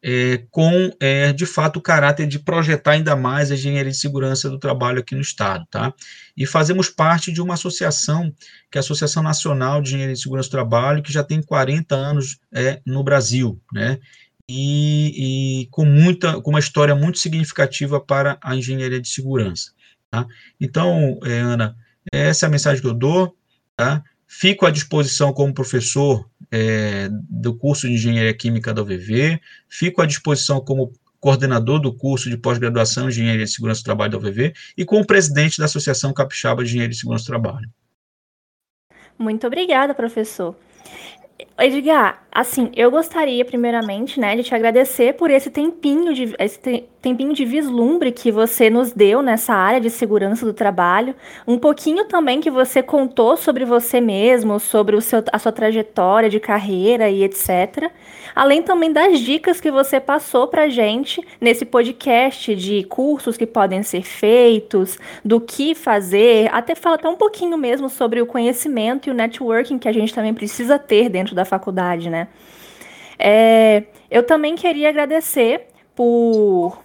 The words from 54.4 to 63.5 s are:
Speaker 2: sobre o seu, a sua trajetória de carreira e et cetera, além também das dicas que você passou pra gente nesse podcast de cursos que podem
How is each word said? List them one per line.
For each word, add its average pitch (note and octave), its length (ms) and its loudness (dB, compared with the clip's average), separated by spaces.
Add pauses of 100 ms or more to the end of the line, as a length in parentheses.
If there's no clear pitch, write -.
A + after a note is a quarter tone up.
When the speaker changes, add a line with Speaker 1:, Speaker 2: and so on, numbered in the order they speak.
Speaker 2:
sobre G#3+ 360 2
o G#3+ 60 4
seu, A3+ 300 0
a G#3+ 60 0
sua A3 140 0
trajetória A3 800 2
de G#3 100 0
carreira G#3 680 0
e G3 140 2
et G3 120 0
cetera, G3 560 -2 (420)
além C#4 300 4
também E4 280 2
das D#4+ 280 6
dicas D#4 420 0
que D#4 80 0
você C4+ 300 2
passou C4 480 0
pra D4+ 220 2
gente A#3+ 520 0 (180)
nesse A#3 260 2
podcast A#3+ 880 2
de F#3+ 300 -2
cursos C4 520 -2
que A3+ 80 -2
podem G3+ 380 0